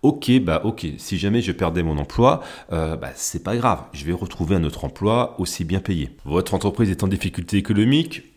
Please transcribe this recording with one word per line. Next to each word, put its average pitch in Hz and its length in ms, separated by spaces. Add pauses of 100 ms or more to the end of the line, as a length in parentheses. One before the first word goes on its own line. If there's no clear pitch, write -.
ok, 131 380
bah, 82 240
ok, 110 220 (100)
si - 200
jamais 101 240
je 92 120
perdais 85 320
mon 80 140
emploi, 120 420 (320)
euh, 80 240
bah, 65 180
c'est - 300
pas 104 120
grave, 117 360
je 71 120
vais 82 80
retrouver 90 440
un 85 80
autre 73 200
emploi 110 540
aussi 90 260
bien 90 140
payé. 80 320 (140)
Votre 87 300
entreprise 101 360
est 92 140
en 98 40
difficulté 95 480
économique 113 680 (120)